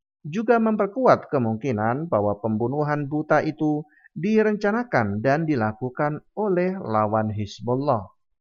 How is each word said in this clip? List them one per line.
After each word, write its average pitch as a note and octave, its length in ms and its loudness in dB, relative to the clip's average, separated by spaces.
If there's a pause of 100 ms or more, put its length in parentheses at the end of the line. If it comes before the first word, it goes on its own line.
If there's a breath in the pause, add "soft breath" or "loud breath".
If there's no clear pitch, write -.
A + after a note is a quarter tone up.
(240)
juga A3 320 0
memperkuat A3 720 2
kemungkinan A#2+ 800 -2
bahwa G#2 320 2
pembunuhan C#3 720 -2
buta D3+ 320 2
itu D3+ 400 -2 (320 soft breath)
direncanakan G#3 1040 0
dan C#3 240 2
dilakukan C3+ 880 -2
oleh F#3+ 480 -2
lawan A2 480 0
Hizbullah. G#2+ 800 -2 (320)